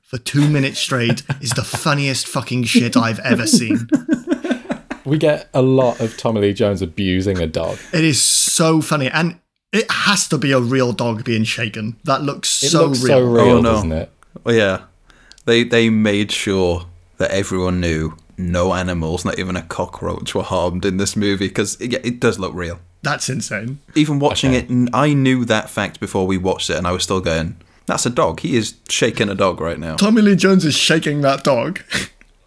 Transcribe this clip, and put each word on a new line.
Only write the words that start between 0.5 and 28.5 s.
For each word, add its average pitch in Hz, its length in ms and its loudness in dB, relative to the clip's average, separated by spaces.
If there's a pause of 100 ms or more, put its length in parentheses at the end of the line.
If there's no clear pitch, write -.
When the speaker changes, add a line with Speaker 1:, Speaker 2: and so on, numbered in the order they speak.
Speaker 1:
straight 120 420 0 (180)
is 117 100 -4
the - 140 -2
Speaker 2:
<laughs> - 200 -6
Speaker 1:
funniest 139 420 0
fucking 123 380 -4
shit 120 320 2
I've 113 240 0
ever 120 260 0
seen. - 400 2 (1160)
Speaker 2:
We 147 140 0
get 151 340 0
a 135 80 2
lot 131 400 4
of 110 160 -4
Tommy 113 240 -2
Lee 101 140 2
Jones 101 260 0
abusing 92 580 0
a 82 80 0
dog. 82 300 -4 (160)
Speaker 1:
It 160 120 2
is 147 180 2
so - 580 2
funny. 147 300 -2
And 165 260 -2 (340)
it 214 200 -2
has - 380 0
to 156 100 0
be 139 140 0
a 135 80 4
real 123 340 0
dog 117 300 -4
being 113 200 0
shaken. 110 600 -6
That 143 180 0
looks - 400 -4
Speaker 2:
It 143 80 2
Speaker 1:
so 160 160 4
Speaker 2:
looks 131 160 0
Speaker 1:
real. 127 160 4
Speaker 2:
so 127 60 4
real, 120 200 4 (140)
Speaker 3:
Oh, - 20 4
no. 113 120 2
Speaker 2:
doesn't 101 200 0
it? 80 180 -6 (360)
Speaker 3:
Oh, 117 60 0
yeah. 101 260 2 (680)
They, 117 180 4
they 117 280 4
made 104 420 2
sure 90 540 0 (320)
that - 140 0
everyone 92 480 0
knew 80 340 -2 (240)
no 90 340 0
animals, 90 540 -2
not - 120 -4
even 92 180 -4
a 85 60 -6
cockroach, - 720 -8
were 92 80 -2
harmed 90 440 -2
in 92 100 0
this 98 200 -2
movie, 101 340 0
'cause - 300 -2
it, 120 120 -6 (100)
it 120 160 -4
does 107 200 0
look 92 160 -6
real. 85 240 -8 (240)
Speaker 1:
That's 139 260 -4
insane. 127 520 -8 (140)
Speaker 3:
Even 151 240 2
watching 139 340 2
Speaker 2:
Okay. 127 80 2
Speaker 3:
it, 123 100 -8
n-, 123 240 2
I 147 180 2
knew 131 320 2
that 110 240 0
fact - 320 -6
before 98 260 -2
we 95 120 2
watched 92 320 -2
it, 78 80 0
and 87 80 -2
I 87 60 0
was 92 100 -2
still 95 180 0
going, 82 360 -2 (280)
"That's - 220 -2
a 127 40 0
dog. 120 300 0
He 143 160 -2